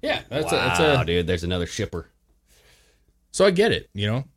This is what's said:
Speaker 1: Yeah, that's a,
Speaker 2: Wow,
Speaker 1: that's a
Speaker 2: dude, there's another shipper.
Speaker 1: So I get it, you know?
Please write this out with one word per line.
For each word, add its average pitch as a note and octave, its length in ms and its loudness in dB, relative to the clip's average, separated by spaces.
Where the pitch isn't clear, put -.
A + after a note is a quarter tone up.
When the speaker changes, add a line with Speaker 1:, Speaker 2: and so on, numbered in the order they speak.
Speaker 1:
Yeah, C#4+ 260 -2
that's D#3 240 -2
a, D#3 40 2
Speaker 2:
Wow, F2+ 200 0
Speaker 1:
that's - 40 2
a D3 260 4
Speaker 2:
dude, E2+ 200 0
there's F2 180 0
another F2 220 -2
shipper. F2 400 -8
Speaker 1:
So F#3 140 4
I G#3 40 6
get F#3+ 220 2
it, - 220 -4
you G#2 120 -2
know? B2 180 -2